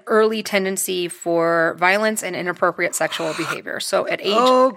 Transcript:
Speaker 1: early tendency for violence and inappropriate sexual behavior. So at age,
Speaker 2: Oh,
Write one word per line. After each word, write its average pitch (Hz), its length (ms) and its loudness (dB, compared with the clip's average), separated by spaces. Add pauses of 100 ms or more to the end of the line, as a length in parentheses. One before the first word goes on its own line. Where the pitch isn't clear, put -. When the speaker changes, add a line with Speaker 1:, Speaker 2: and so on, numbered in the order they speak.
Speaker 1:
early 220 340 2
tendency 190 680 -2
for 165 680 0
violence 208 460 2
and 180 120 -8
inappropriate 175 600 -2
sexual 160 380 -4
behavior. - 460 -6
So - 280 -2
at - 120 -4
age, 202 160 0
Speaker 2:
Oh, 254 400 4